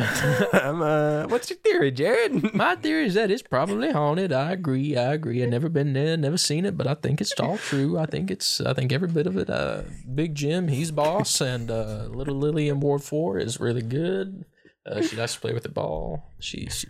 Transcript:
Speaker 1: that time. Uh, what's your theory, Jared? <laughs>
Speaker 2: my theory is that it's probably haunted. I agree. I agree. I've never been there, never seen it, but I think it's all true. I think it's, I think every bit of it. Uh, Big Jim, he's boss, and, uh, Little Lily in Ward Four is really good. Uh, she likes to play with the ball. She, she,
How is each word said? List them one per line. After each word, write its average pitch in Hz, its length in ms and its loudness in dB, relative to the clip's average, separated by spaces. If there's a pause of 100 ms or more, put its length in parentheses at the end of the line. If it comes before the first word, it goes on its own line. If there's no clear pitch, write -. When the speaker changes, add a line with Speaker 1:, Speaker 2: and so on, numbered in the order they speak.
(520)
Speaker 1:
that 185 100 6
time. 151 200 0
Uh, 151 460 2
what's 240 220 0
your 359 100 -10
theory, 349 300 4
Jared? 208 640 2
<laughs> - 0 -
Speaker 2:
my 311 220 2
theory 311 300 2
is 180 80 2
that 208 160 2
it's 233 120 0
probably 202 480 0
haunted. 160 420 2
I 139 200 2
agree. 143 440 0
I 123 180 2
agree. 123 280 0
I've 123 60 2
never 120 220 2
been 147 240 2
there, 151 220 2
never 151 200 2
seen 160 300 0
it, 190 100 -2
but - 100 0
I 135 80 0
think - 260 0
it's - 200 -4
all - 180 0
true. 147 400 0
I 160 80 0
think 160 240 -2
it's, - 300 -2
I 123 140 0
think 131 180 0
every 170 160 0
bit 165 180 2
of 185 120 -2
it. - 120 -2
Uh, 62 320 -2 (320)
Big 151 200 -2
Jim, 156 340 0
he's 147 220 0
boss, 156 500 2
and, 123 300 -2
uh, 107 400 -2
Little 135 260 -4
Lily 151 320 2
in 143 120 0
Ward 143 220 2
Four 165 360 -2
is 113 200 -2
really 120 240 0
good. 190 640 -4 (420)
Uh, - 160 -2
she 320 140 -2
likes 117 180 -2
to - 60 -12
play 117 120 -2
with 117 120 -4
the - 40 -8
ball. - 720 -6
She, - 320 -10
she, - 180 -6